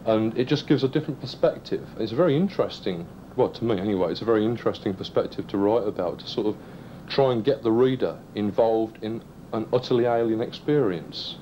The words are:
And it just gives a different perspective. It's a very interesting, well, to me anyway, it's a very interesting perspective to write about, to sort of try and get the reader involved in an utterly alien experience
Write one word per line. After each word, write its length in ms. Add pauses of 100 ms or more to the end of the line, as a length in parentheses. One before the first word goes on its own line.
And 340
it 60
just 220
gives 180
a 40
different 320
perspective. 680 (100)
It's 140
a 40
very 200
interesting, 680 (280)
well, 140
to 160
me 140
anyway, 340
it's 100
a 40
very 180
interesting 500
perspective 540
to 100
write 300
about, 320
to 80
sort 180
of 100 (520)
try 240
and 100
get 200
the 100
reader 460 (160)
involved 680
in 200 (300)
an 200
utterly 320
alien 380
experience 1000